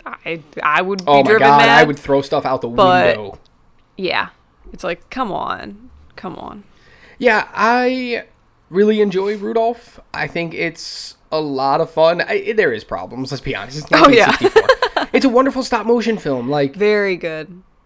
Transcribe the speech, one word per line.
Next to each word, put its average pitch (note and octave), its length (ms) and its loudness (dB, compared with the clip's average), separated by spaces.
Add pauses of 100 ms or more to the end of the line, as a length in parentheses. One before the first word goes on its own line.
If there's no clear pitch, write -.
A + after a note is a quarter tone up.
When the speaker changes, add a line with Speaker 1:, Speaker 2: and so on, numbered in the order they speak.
Speaker 1:
I, E3 380 -12 (200)
I D#3+ 200 2
would F#3+ 160 -4
be F3+ 80 -10
Speaker 2:
Oh C#3+ 160 6
my - 0 -
Speaker 1:
driven G#3 260 4
Speaker 2:
God, C#3+ 140 8
Speaker 1:
mad, A#3 180 6
Speaker 2:
I - 40 6
would D3 140 0
throw C#3 220 0
stuff - 240 -2
out C3 160 -2
the - 80 -6
Speaker 1:
but F3+ 480 4
Speaker 2:
window. G2+ 220 -12 (580)
Speaker 1:
yeah, F3 320 -2 (460)
it's - 100 -14
like, E3+ 240 -10
come A#3+ 240 -8
on, G#3 560 -10 (280)
come - 200 -14
on. - 260 -16 (540)
Speaker 2:
Yeah, A3 380 0
I B3 680 -2 (440)
really G#3 320 2
enjoy G3+ 380 -2
Rudolph. A3+ 600 -4 (140)
I - 140 -6
think E3+ 260 -6
it's - 640 -10 (140)
a D#3 100 -2
lot C#3 400 -2
of D#3+ 100 -4
fun. E3 300 2
I, G3+ 340 -4
there E3+ 200 2
is G#2+ 100 -10
problems, G#2+ 460 -10
let's C3+ 100 -8
be B2 160 -8
honest. B2 220 -12
It's D3+ 120 -12
Speaker 1:
Oh, D#4 200 6
yeah. A3 160 6
Speaker 2:
nineteen - 240 2
sixty-four. - 180 4 (400)
Speaker 1:
<laughs> - 60 -
Speaker 2:
It's - 100 2
a C4+ 60 2
wonderful C4 320 0
stop G#3+ 240 -4
motion A3+ 320 0
film. B2+ 320 -6
Like, C#3+ 260 -2
Speaker 1:
Very G3+ 400 0
good. E3 460 -12 (240)